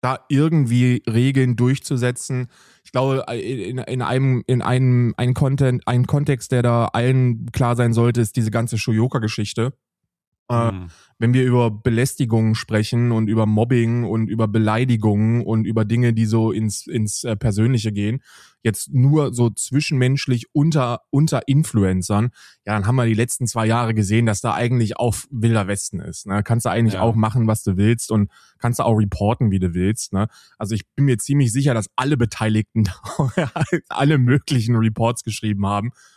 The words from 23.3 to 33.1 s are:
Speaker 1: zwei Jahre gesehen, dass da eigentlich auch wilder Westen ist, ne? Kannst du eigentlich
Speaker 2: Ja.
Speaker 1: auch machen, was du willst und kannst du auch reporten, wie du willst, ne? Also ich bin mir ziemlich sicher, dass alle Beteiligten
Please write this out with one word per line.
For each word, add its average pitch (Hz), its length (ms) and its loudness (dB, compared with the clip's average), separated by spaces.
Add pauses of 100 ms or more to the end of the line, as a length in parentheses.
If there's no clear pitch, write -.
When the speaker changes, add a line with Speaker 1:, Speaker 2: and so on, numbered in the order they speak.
Speaker 1:
zwei 110 200 -2
Jahre 113 260 0
gesehen, 107 320 2
dass 104 160 0
da 110 120 -2
eigentlich 117 440 0
auch 120 180 0 (140)
wilder 110 380 0
Westen 98 320 -6
ist, - 280 -14
ne? 101 160 -2
Kannst 117 220 -2
du - 40 0
eigentlich 107 260 2
Speaker 2:
Ja. 95 60 -4
Speaker 1:
auch 113 140 2
machen, 110 320 0
was 110 160 0
du 95 140 -2
willst 110 340 0
und 104 200 2 (260)
kannst 120 220 -2
du - 40 0
auch 113 120 2
reporten, 107 560 0
wie 95 80 0
du 90 140 -2
willst, 95 400 -2
ne? 98 140 0 (300)
Also 110 180 -6
ich 107 80 -6 (120)
bin 143 100 2
mir 123 120 2
ziemlich 139 340 0
sicher, 135 220 0
dass 110 220 -2
alle 139 220 0
Beteiligten 110 720 0 (280)